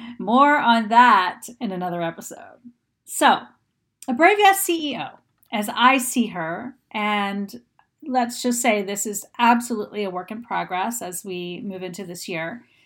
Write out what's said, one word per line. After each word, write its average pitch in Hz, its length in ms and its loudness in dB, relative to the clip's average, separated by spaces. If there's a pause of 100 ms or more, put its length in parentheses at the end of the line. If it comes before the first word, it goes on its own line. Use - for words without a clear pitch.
(160)
More 269 420 4
on 226 300 2
that 214 540 4 (180)
in 208 120 -6
another 175 300 -4
episode. - 560 -10 (460)
So, - 380 2 (640)
a 262 60 -4
Brave 339 260 6
Yes 392 240 6
C 311 300 -2
E 233 60 -6
O, - 200 -10 (340)
as 208 200 -4
I 254 260 6
see 240 300 0
her, 175 480 -8 (140)
and 202 720 -4 (440)
let's 247 380 -2
just 240 180 0
say 214 220 2
this 196 240 -6
is 208 200 -8 (120)
absolutely 233 640 0
a 196 80 -6
work 180 220 -10
in 220 100 -12
progress 185 600 -4
as 180 220 -10
we 180 400 -8
move 185 200 -10
into 180 200 -10
this 170 240 -12
year. 175 360 -8 (220)